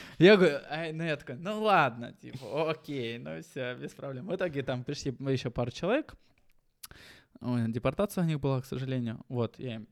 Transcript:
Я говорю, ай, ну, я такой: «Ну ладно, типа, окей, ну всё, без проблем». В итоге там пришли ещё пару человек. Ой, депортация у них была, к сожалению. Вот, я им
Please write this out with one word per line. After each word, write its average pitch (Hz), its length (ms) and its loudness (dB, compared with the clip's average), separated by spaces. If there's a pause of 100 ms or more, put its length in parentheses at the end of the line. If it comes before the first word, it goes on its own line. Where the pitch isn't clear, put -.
(180)
Я 190 180 12
говорю, 151 240 6 (100)
ай, 160 220 -6
ну, 160 120 -6
я 156 120 0
такой: 127 200 -12
«Ну 196 260 -6
ладно, 123 600 4
типа, 135 480 -2
окей, 131 480 -6
ну 156 240 -10
всё, 127 320 -6
без 139 160 -12
проблем». 139 360 -10
В 185 80 -4
итоге 165 280 -2
там 127 220 -4
пришли 143 300 -4 (140)
ещё 131 220 0
пару 120 200 -2
человек. 247 440 -2 (1300)
Ой, 120 300 0
депортация 170 540 0
у - 20 2
них 151 140 0
была, 135 200 0
к 127 60 -8
сожалению. 127 640 -4
Вот, 120 300 -2
я 123 160 -8
им 110 180 -12